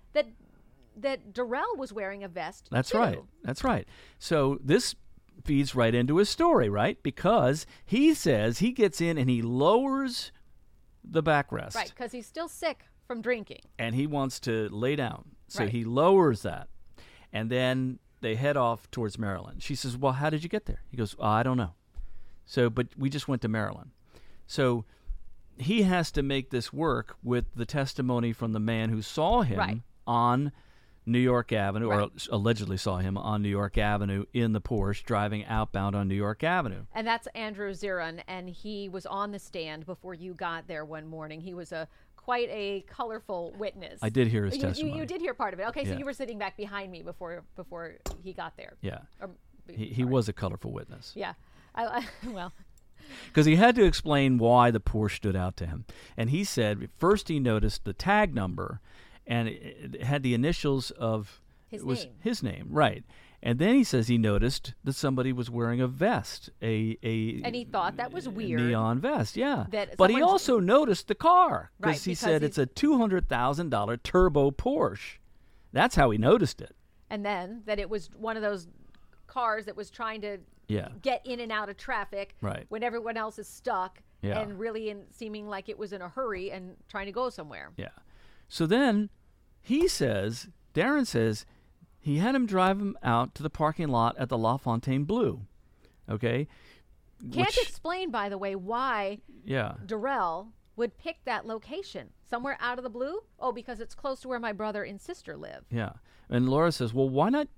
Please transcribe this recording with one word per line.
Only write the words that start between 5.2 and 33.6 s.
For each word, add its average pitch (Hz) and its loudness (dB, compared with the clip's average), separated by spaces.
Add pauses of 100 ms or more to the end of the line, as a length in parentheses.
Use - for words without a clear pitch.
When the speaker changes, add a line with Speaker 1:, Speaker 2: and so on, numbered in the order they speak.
Speaker 2:
feeds 143 2
right 117 4
into 127 2
his 208 6
story, 285 4
right? 104 0
Because 156 2 (180)
he 285 6
says 113 2
he 220 4
gets 208 2
in 170 2
and 127 2
he 120 2
lowers 240 2 (720)
the 160 0
backrest. 147 0
Speaker 1:
Right, 202 -6
'cause 247 -8
he's 240 -12
still 320 -8
sick - -6 (220)
from 233 -8
drinking. 226 -4 (180)
Speaker 2:
And 117 -2
he 135 2
wants 139 -2
to 110 0
lay 117 0
down. 117 -6 (180)
So - -6
Speaker 1:
Right. 101 0
Speaker 2:
he 117 -2
lowers 147 6
that. - -6 (640)
And 110 -4
then 127 0 (220)
they 113 -2
head 143 2
off 117 0
towards 110 -4
Maryland. 98 -6
She 143 -4
says, 123 -4
"Well, 131 2
how 147 0
did 156 -2
you 170 -8
get 214 -4
there?" - -4
He 131 -14
goes, 113 -2
"I 110 4
don't 127 2
know." 90 -2 (720)
So, 123 4
but 120 -2
we 135 -2
just 143 -6
went 131 -2
to 117 -2
Maryland. 107 -4 (560)
So 123 2 (760)
he 202 4
has 180 4
to 147 0
make 139 -2
this 120 -4
work 135 -2
with 120 0 (100)
the 139 -4
testimony 127 -2
from 113 -4
the 110 -2
man 113 0
who 110 -2
saw 202 2
him 117 0
Speaker 1:
Right. 120 -2 (240)
Speaker 2:
on 120 4 (560)
New 120 2
York 123 2
Avenue, 107 0
or 101 2
Speaker 1:
Right. - -4
Speaker 2:
allegedly 104 0
saw 95 -2
him 95 -2
on 107 -2
New 101 0
York 101 -2